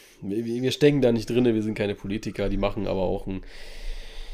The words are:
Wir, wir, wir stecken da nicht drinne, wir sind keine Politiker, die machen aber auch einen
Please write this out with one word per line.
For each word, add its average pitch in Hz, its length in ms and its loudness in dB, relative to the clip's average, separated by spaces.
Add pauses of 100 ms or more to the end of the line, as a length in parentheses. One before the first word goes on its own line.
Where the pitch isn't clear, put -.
(220)
Wir, 104 240 -4
wir, 117 180 -2
wir 127 100 2
stecken 147 300 6
da 120 80 8
nicht 113 180 2
drinne, 120 260 4
wir 110 80 2
sind 107 120 -2
keine 101 220 0
Politiker, 104 520 -4
die 98 80 0
machen 98 300 0
aber 95 160 0
auch 92 240 -2
einen 95 180 -6 (880)